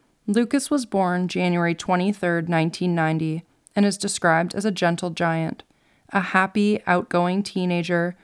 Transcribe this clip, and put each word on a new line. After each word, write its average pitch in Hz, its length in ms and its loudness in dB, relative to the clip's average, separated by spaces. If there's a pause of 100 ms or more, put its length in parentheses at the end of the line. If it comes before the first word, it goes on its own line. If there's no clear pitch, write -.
(260)
Lucas 240 420 0
was 277 160 0
born 180 440 0
January 175 480 0
twenty-third, 180 720 0
nineteen 165 440 0
ninety, 160 520 -2 (320)
and 202 100 4
is 196 100 0
described 175 560 0
as 202 120 -6
a 220 80 0
gentle 175 380 -2
giant, 165 520 -4 (460)
a 196 100 -4
happy, 190 680 2
outgoing 180 560 0
teenager 175 800 -2